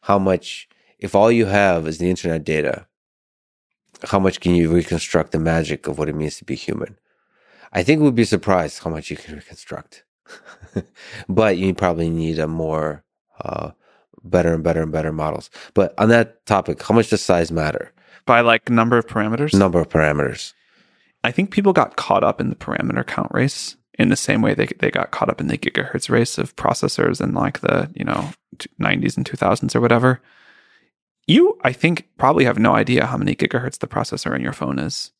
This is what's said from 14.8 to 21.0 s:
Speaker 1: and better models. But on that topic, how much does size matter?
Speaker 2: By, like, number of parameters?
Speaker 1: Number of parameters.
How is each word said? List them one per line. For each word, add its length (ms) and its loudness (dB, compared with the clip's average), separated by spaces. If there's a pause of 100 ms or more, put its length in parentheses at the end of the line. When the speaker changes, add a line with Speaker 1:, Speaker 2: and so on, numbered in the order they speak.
Speaker 1:
and 100 -4
better 200 -4
models. 380 -6 (240)
But 260 2
on 100 4
that 380 2
topic, 340 0
how 140 0
much 140 4
does 120 0
size 300 0
matter? 400 -4 (340)
Speaker 2:
By, 160 6
like, 280 2
number 280 4
of 80 2
parameters? 480 -2
Speaker 1:
Number 260 4
of 100 -2
parameters. 640 -2 (680)